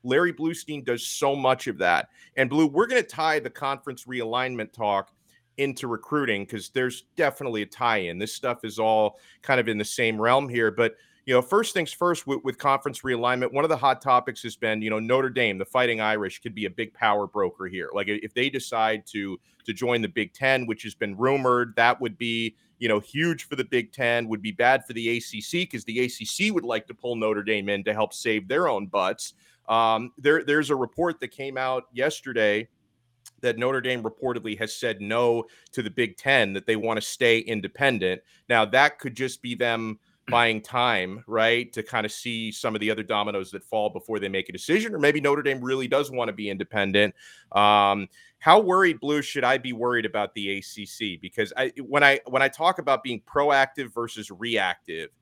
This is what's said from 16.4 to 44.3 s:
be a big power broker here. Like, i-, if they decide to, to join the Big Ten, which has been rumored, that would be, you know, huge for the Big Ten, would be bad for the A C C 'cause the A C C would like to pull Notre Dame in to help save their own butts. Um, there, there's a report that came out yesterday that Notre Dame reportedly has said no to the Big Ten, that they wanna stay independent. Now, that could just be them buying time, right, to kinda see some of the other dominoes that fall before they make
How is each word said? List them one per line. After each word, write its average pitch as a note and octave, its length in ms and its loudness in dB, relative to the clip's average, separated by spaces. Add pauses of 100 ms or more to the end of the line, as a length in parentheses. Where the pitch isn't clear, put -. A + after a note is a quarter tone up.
be G#2 120 -6
a F2+ 40 -4
big A2 240 -8
power G#2 320 2
broker F#2+ 400 -4
here. F2+ 260 -8
Like, G2+ 160 -2
i-, G#2 140 -2
if G#2+ 100 -10
they B2+ 160 0
decide A2+ 600 0
to, G2 300 -6 (260)
to A2 100 -6
join A#2+ 260 0
the G#2+ 80 -2
Big G2 240 -4
Ten, C3 320 0
which A2 200 -6
has G#2+ 100 -12
been G2+ 220 -6
rumored, B2 580 2
that A#2+ 260 4
would A2+ 160 -4
be, A2+ 380 -4 (240)
you A#2 100 -2
know, G#2 120 4
huge D#3 480 -2
for C#3+ 80 -8
the C3 80 -2
Big A#2+ 280 -2
Ten, A#2+ 360 0
would G#2+ 120 -4
be G#2+ 120 -6
bad B2+ 340 2
for B2 60 -14
the A2+ 160 -4
A A#2 120 0
C G#2+ 200 -12
C F3 260 -4
'cause A#2 180 -10
the A#2 160 -4
A B2+ 80 0
C A#2+ 160 -10
C G#3 280 -2
would E3+ 120 -2
like A2+ 220 -4
to A2 80 -16
pull A#2+ 220 -6
Notre G#2+ 260 0
Dame G2+ 260 -2
in G2+ 140 -2
to G#2+ 100 -2
help G#2+ 220 -2
save G#2+ 320 -4
their D3+ 220 0
own G2+ 180 -2
butts. F#2+ 480 -4 (340)
Um, A2+ 500 2
there, D3 260 2
there's C#3+ 260 0
a C#3+ 60 2
report D3+ 420 -2
that B2 100 -10
came C3+ 300 -10
out C3 340 -2
yesterday A#2 760 0 (720)
that A#2 180 0
Notre B2+ 240 0
Dame B2 200 -2
reportedly A2 560 -6
has G#2+ 160 -6
said G#2 280 -4
no A#2 420 2 (280)
to B2 100 -4
the G#2 80 -4
Big A#2 260 -2
Ten, A#2 380 2
that G2 120 -4
they A2+ 80 2
wanna A2 280 -2
stay A#2 380 2
independent. G2+ 840 -2 (260)
Now, A2+ 160 4
that C3 340 2
could B2+ 160 -8
just B2+ 280 -8
be A#2+ 120 -6
them A2+ 460 -2 (280)
buying A#2 320 2
time, A2 680 -2
right, A2+ 460 2
to A2 100 -8
kinda G#2+ 260 -4
see A2+ 420 -6
some A2 240 -4
of G#2+ 60 -2
the G#2+ 100 0
other A2 120 -2
dominoes G2+ 480 -2
that F#2+ 120 -14
fall G#2+ 280 -2
before G#2 280 -8
they G2 100 -4
make F#2+ 200 -4